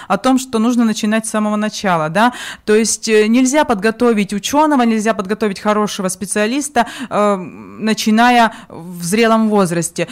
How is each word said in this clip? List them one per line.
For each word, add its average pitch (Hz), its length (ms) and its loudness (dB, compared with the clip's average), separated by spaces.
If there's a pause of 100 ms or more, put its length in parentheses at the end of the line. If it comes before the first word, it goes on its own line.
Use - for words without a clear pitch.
о 196 100 0
том, 262 200 2
что 247 220 -2
нужно 233 260 2
начинать 220 400 -2
с - 60 -8
самого 214 240 -2
начала, 196 540 -2
да, 214 240 2 (300)
то 214 120 2
есть, 220 340 0
э, 214 160 4
нельзя 254 380 2
подготовить 220 680 0
ученого, 285 500 2
нельзя 220 320 0
подготовить 208 440 -4
хорошего 208 500 -2
специалиста, 220 760 -2 (240)
э, 208 280 0
начиная 214 1160 0 (160)
в 175 320 -14
зрелом 220 480 2
возрасте. 170 640 0